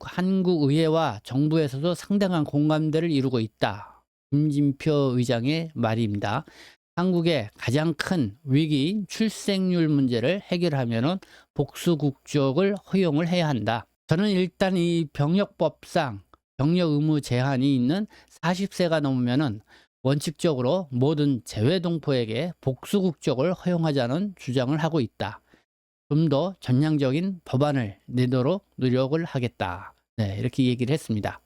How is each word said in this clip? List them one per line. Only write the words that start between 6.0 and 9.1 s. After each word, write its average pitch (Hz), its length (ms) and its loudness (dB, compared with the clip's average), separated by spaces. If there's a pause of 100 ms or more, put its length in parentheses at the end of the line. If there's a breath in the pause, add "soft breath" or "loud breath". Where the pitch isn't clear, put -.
한국의 170 600 0
가장 151 380 0
큰 127 480 -2
위기인 151 680 0
출생률 185 800 0